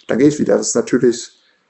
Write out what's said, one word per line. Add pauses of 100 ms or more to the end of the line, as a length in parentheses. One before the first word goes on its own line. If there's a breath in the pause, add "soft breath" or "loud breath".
dann
gehe
ich
wieder.
Das
ist
natürlich (400)